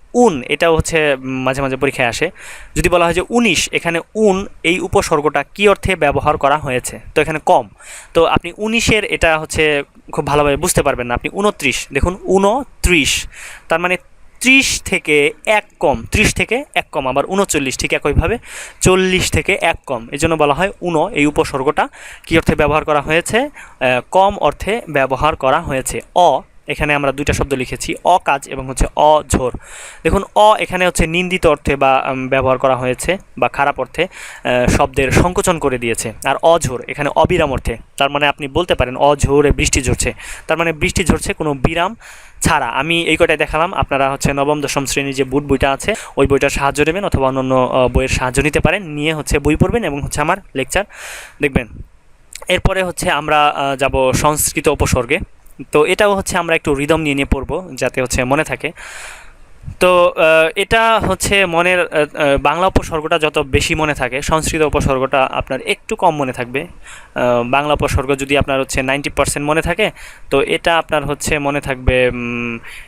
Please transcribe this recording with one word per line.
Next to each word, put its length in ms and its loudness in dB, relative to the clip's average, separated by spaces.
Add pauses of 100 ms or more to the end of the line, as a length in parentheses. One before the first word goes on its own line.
(140)
উন, 340 4
এটাও 280 2
হচ্ছে, 380 2
উম, 140 -8
মাঝে 340 -2
মাঝে 140 -2
পরীক্ষায় 320 0
আসে। 220 -2 (440)
যদি 140 2
বলা 160 4
হয় 100 2
যে 160 0
উনিশ, 420 2
এখানে 280 -2 (140)
উন 320 2 (160)
এই 180 0
উপসর্গটা 640 0 (100)
কী 140 4
অর্থে 280 2
ব্যবহার 420 2
করা 200 2
হয়েছে? 420 -6 (140)
তো 80 2
এখানে 220 -2
কম। 240 2 (460)
তো 100 6
আপনি 320 0
উনিশের 480 0
এটা 340 2
হচ্ছে 440 0 (300)
খুব 140 -4
ভালোভাবে 300 2
বুঝতে 260 0
পারবেন 240 -2
না। 80 -2
আপনি 160 -4
ঊনত্রিশ, 640 -2
দেখুন 320 0
ঊনত্রিশ, 1000 0 (420)
তার 120 2
মানে 160 0 (440)
ত্রিশ 440 2
থেকে 480 2 (140)
এক 180 2 (140)
কম, 320 0
ত্রিশ 240 2
থেকে 300 -2 (100)
এক 180 -4
কম, 160 -4
আবার 180 0
ঊনচল্লিশ 520 -2
ঠিক 140 -4
একইভাবে 460 0 (420)
চল্লিশ 500 2
থেকে 220 -2
এক 340 0
কম। 260 -8
এই 60 -8
জন্য 160 0
বলা 200 2
হয় 180 -2 (100)
ঊন 300 -2
এই 140 2
উপসর্গটা 640 0 (380)
কী 100 0
অর্থে 180 2
ব্যবহার 300 0
করা 160 0
হয়েছে? 380 0
আহ, 600 -4 (100)
কম 280 2
অর্থে 500 -2
ব্যবহার 480 0
করা 240 2
হয়েছে। 400 -6 (140)
অ, 280 4 (240)
এখানে 280 -2
আমরা 180 0
দুইটা 200 -2
শব্দ 220 -2
লিখেছি, 400 -6 (100)
অকাজ 440 0
এবং 200 -10
হচ্ছে 180 0 (100)
অঝোর। 560 2 (520)
দেখুন 180 2 (120)
অ 240 6
এখানে 280 0
হচ্ছে 200 0
নিন্দিত 400 0
অর্থে 300 2
বা, 360 2
উম, 160 -4
ব্যবহার 300 2
করা 180 2
হয়েছে 420 -2 (200)
বা 100 2
খারাপ 320 0
অর্থে, 240 -4
আহ, 680 -2
শব্দের 400 2
সংকোচন 480 2
করে 200 -2
দিয়েছে। 340 -4 (120)
আর 180 2
অঝোর 460 2
এখানে 280 -4
অবিরাম 360 2
অর্থে, 240 -4 (200)
তার 140 2
মানে 160 0
আপনি 220 -2
বলতে 260 0
পারেন 220 -2
অঝোরে 540 4
বৃষ্টি 320 0
ঝরছে, 300 -2 (340)
তার 120 0
মানে 140 0
বৃষ্টি 320 -2
ঝরছে 300 0
কোনো 200 -2
বিরাম 420 0 (440)
ছাড়া। 260 2
আমি 360 0
এই 140 2
কটাই 200 2
দেখালাম। 380 -2
আপনারা 380 0
হচ্ছে 200 -2
নবম 280 0
দশম 240 -2
শ্রেণীর 300 -2
যে 100 0
বুট 180 -2
বইটা 300 0
আছে 220 -2 (220)
ওই 100 4
বইটার 240 2
সাহায্য 320 0
নেবেন 220 -2
অথবা 220 0
অন্যান্য, 280 0
আহ, 340 2
বইয়ের 200 0
সাহায্য 320 -2
নিতে 200 2
পারেন, 220 2
নিয়ে 320 -4
হচ্ছে 240 -2
বই 180 0
পড়বেন 280 0
এবং 180 -4
হচ্ছে 180 -4
আমার 160 0 (180)
লেকচার 300 -2 (580)
দেখবেন। 260 0 (800)
এরপরে 340 2
হচ্ছে 280 -4
আমরা, 380 2
আহ, 280 -2
যাব 360 2
সংস্কৃত 560 0
উপসর্গে। 500 0 (540)
তো 120 6
এটাও 300 4
হচ্ছে 240 -2
আমরা 160 -2
একটু 200 0
রিদম 260 0
নিয়ে 140 -2
নিয়ে 100 0
পড়বো 500 -4
যাতে 280 -4
হচ্ছে 220 -2
মনে 200 0
থাকে। 280 -8 (1080)
তো, 360 4
আহ, 400 4
এটা 440 2
হচ্ছে 460 0
মনের, 340 2
আহ, 60 0
আহ, 520 0
বাংলা 280 2
উপসর্গটা 520 -2
যত 200 0
বেশি 360 0
মনে 200 0
থাকে 280 -4
সংস্কৃত 400 0
উপসর্গটা 600 0
আপনার 380 -4
একটু 360 -6
কম 200 2
মনে 160 -2
থাকবে। 280 -6
আহ, 640 -10 (240)
বাংলা 280 0
উপসর্গ 420 0
যদি 200 -2
আপনার 240 0
হচ্ছে 220 -4
নাইনটি 280 -2
পার্সেন্ট 380 -2
মনে 140 2
থাকে 280 0 (400)
তো 100 4
এটা 380 0
আপনার 260 -2
হচ্ছে 340 -4
মনে 220 -2
থাকবে, 480 -2
উম, 500 -6 (300)